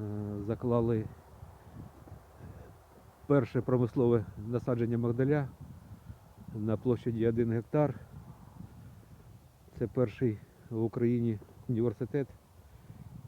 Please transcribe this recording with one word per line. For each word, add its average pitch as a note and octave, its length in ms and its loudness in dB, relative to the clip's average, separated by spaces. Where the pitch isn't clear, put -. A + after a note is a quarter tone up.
заклали A#2 580 2
перше C3+ 340 4
промислове A#2+ 640 4
насадження A#2 500 0
мигдаля C3 500 2
на A2 220 0
площаді A2+ 520 2
один A#2 240 2
гектар. C#3 420 2
Це B2 80 0
перший A2+ 520 0
в A2+ 120 -2
Україні A#2 560 2
університет, A#2+ 600 0